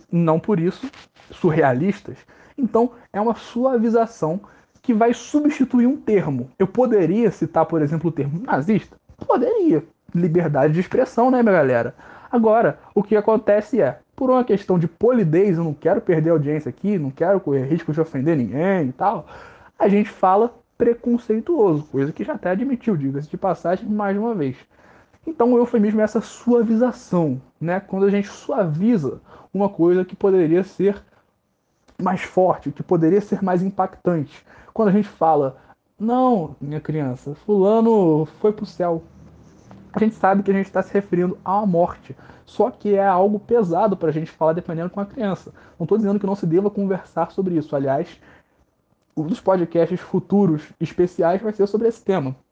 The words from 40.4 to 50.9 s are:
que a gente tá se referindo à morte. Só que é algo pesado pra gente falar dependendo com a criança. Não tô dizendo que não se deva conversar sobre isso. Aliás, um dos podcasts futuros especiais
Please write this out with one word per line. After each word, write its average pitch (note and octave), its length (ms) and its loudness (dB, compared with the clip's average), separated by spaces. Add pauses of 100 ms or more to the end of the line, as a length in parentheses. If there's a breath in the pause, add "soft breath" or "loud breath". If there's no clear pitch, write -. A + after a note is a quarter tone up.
que G3 80 0
a G3 40 2
gente F#3+ 160 -2
tá F#3+ 120 -2
se - 100 -16
referindo F3+ 500 -2
à G3+ 220 -2
morte. F3 500 -2 (360 loud breath)
Só G#3+ 180 0
que G#3 280 -2
é G3 100 2
algo G3 320 2
pesado G3+ 580 0
pra E3 140 -2
gente D#3+ 180 -4
falar D#3+ 240 0
dependendo F3 380 -6
com - 80 -12
a G3+ 80 -6
criança. G3+ 460 -8 (260 loud breath)
Não E3+ 80 -6
tô G3+ 100 2
dizendo G#3 220 0
que G3 80 -4
não F#3+ 80 -4
se - 120 -6
deva F3+ 220 0
conversar G3 640 -4
sobre F#3 260 -4
isso. D3+ 200 -4
Aliás, C#3 440 -4 (960 soft breath)
um D#3 60 -4
dos F3 180 -6
podcasts F3 600 0
futuros F#3 800 -2
especiais F3+ 600 -2